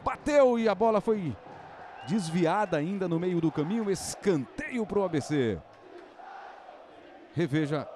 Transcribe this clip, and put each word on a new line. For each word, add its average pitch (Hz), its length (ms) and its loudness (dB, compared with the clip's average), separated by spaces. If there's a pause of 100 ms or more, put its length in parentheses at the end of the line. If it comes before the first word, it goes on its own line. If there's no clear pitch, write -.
bateu 269 540 4
e 226 120 2
a 196 60 2
bola 214 260 4
foi 190 340 0 (720)
desviada 175 720 2
ainda 180 320 -2
no 165 100 2
meio 180 220 0
do 165 100 2
caminho, 196 400 -2
escanteio 220 920 -2
pro 202 180 0
A 185 60 -2
B 160 100 0
C. 123 400 0 (1700)
Reveja 147 520 0 (100)